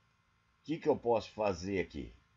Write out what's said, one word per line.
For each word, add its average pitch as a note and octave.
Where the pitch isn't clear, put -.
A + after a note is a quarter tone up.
O -
que D#3+
que D#3+
eu A#2
posso A#2
fazer G2
aqui? C#2